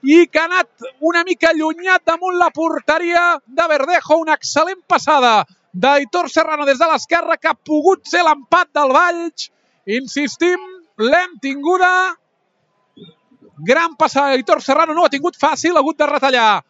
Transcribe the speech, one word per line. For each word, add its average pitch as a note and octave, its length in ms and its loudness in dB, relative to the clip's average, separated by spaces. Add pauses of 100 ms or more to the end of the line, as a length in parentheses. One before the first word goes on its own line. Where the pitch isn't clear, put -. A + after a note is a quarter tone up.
i E4 240 6
que D4+ 120 -2
ha D#4+ 40 -2
anat F4+ 240 -2 (320)
una E4+ 240 0
mica E4 260 0
allunyat E4 540 -2
damunt F4 320 -2
la F4 160 2
porteria E4 920 -2
de D#4 220 -2
Verdejo. D#4 520 0
Una D#4 160 0
excel·lent F4 500 -4
passada A#3+ 580 2 (280)
d'Aitor C#4+ 580 0
Serrano D#4 380 -2
des C4+ 100 0
de E4 80 2
l'esquerra E4 540 -2
que D#4+ 80 -2
ha D#4 80 -2
pogut D#4 500 0
ser E4+ 160 -2
l'empat D#4+ 540 0
del C#4 160 0
Valls. E4+ 560 -2 (380)
Insistim, C#4 760 -4 (400)
l'hem D#4+ 400 2
tinguda. F4+ 760 -2 (1500)
Gran D#4+ 320 0
passada, C#4 380 0
Aitor C4 280 0
Serrano D#4 320 0
no F4 80 0
ho D#4+ 60 2
ha - 40 0
tingut C#4+ 280 -6
fàcil, D#4 340 0
ha D#4 60 4
hagut D4+ 180 -2
de D4 120 0
retallar. A#3+ 600 0